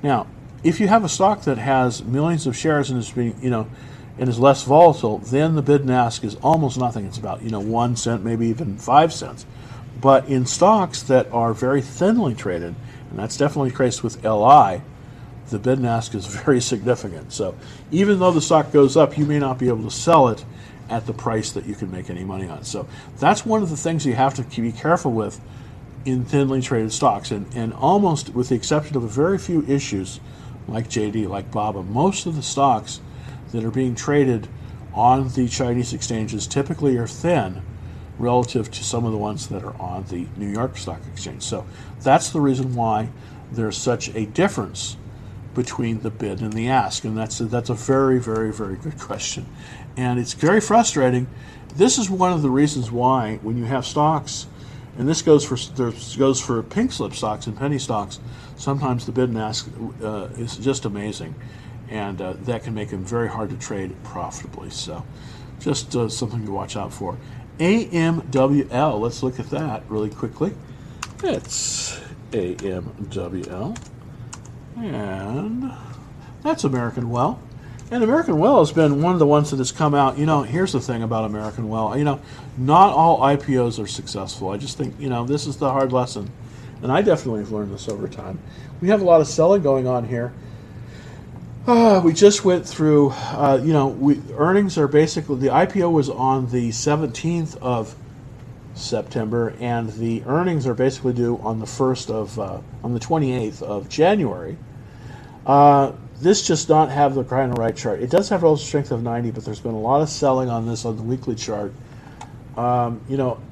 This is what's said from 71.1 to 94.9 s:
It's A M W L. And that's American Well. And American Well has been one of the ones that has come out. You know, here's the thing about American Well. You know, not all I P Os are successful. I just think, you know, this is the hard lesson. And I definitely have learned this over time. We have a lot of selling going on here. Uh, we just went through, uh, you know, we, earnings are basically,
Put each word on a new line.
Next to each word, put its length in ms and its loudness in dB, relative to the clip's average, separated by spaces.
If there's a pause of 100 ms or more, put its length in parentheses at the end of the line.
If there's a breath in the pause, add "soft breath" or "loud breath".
It's 800 -4 (320 loud breath)
A 240 -2
M 560 -8
W 400 -6
L. 240 -6 (1000 loud breath)
And 920 -6 (720 loud breath)
that's 220 -2
American 460 0
Well. 300 0 (520 loud breath)
And 120 2
American 360 2
Well 200 6
has 120 4
been 300 4
one 120 2
of 60 0
the 80 6
ones 240 4
that 60 -2
has 140 -2
come 220 2
out. 240 4
You 80 0
know, 180 2
here's 280 -2
the 80 0
thing 240 -4
about 220 -2
American 420 -6
Well. 280 -2
You 100 0
know, 160 0 (360 loud breath)
not 360 8
all 280 6
I 140 6
P 240 0
Os 200 0
are 60 -4
successful. 640 -8
I 80 -6
just 200 -10
think, 200 -6
you 120 -6
know, 160 -2
this 200 -2
is 120 -6
the 120 0
hard 220 2
lesson. 400 -2 (500 loud breath)
And 100 -2
I 100 4
definitely 400 2
have 100 -8
learned 220 -4
this 160 -10
over 180 -6
time. 320 -10 (400 loud breath)
We 80 0
have 140 4
a 40 0
lot 160 10
of 60 2
selling 340 4
going 260 2
on 200 0
here. 260 -4 (1300 loud breath)
Uh, 360 8
we 80 8
just 320 8
went 220 4
through, 460 6
uh, 500 2
you 100 2
know, 180 4
we, 300 4 (140)
earnings 460 2
are 80 4
basically, 500 4